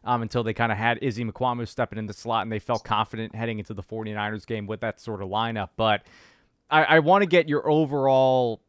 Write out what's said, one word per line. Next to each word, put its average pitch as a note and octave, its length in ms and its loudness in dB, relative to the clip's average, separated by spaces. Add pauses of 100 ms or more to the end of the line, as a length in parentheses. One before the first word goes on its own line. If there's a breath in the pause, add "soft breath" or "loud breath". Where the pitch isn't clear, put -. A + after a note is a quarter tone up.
um, A#2+ 180 0
until A#2+ 180 -2
they A2 140 -2
kinda A#2 180 0
had A2+ 300 0
Izzy A#2+ 200 -2
Mukuamu A#2+ 440 -4
stepping A2 320 -4
in A2 80 -8
the G2+ 60 -10
slot, A2+ 280 -2
and A2 100 -6
they G#2+ 60 -4
felt A#2 260 -4
confident A2 520 -4
heading A2+ 240 -4
into G#2 160 -10
the F#2+ 80 -10
forty-niners G#2+ 600 -6
game G#2+ 200 -6
with G#2+ 140 -8
that A2 200 -6
sort G#2 220 -8
of F#2+ 80 -8
lineup. G#2+ 480 -4
But G#2+ 240 2 (720 soft breath)
I, D#3 120 6
I D#3+ 160 6
wanna F#3 280 4
get E3 200 4
your D3 220 0
overall C3 1000 2